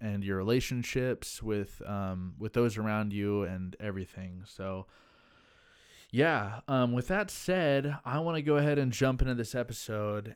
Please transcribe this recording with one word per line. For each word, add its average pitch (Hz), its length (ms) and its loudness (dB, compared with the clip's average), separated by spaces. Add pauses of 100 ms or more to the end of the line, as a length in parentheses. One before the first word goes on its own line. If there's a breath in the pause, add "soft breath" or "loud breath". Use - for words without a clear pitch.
and 101 240 -2
your 98 100 0
relationships 123 1080 0
with, 107 440 -4
um, 95 520 -4
with 107 140 -6
those 120 260 4
around 107 360 0
you 101 300 2
and 92 360 -4
everything. 95 640 -8
So, 95 420 -8 (1300 loud breath)
yeah, 123 540 2
um, 127 240 4
with 120 160 -2
that 196 240 0
said, 143 720 0
I 127 160 -2
wanna 165 220 0
go 147 160 4
ahead 147 200 6
and 135 140 4
jump 131 300 2
into 127 140 4
this 117 200 -4
episode 107 800 -2